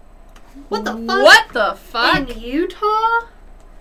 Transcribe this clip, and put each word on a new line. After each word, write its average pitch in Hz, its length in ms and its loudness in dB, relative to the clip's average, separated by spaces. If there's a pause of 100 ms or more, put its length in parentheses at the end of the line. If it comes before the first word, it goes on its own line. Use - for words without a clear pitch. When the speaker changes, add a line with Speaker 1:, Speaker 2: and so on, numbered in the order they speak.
(680)
Speaker 1:
What 220 160 -4
the 220 60 -4
fuck? 226 340 -2
Speaker 2:
What 440 280 8
the 208 240 -2
fuck? 269 520 -2
Speaker 1:
In 220 120 -12
Utah? 427 800 -2 (600)